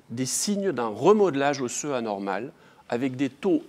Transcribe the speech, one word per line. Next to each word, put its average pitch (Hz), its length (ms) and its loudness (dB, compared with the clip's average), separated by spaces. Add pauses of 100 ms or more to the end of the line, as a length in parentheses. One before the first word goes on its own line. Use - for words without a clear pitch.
des 123 160 -4
signes 196 460 -2
d'un 120 160 -2
remodelage 143 760 4
osseux 139 320 -4
anormal 104 580 -4 (380)
avec 127 260 -2
des 135 140 -2
taux 175 400 0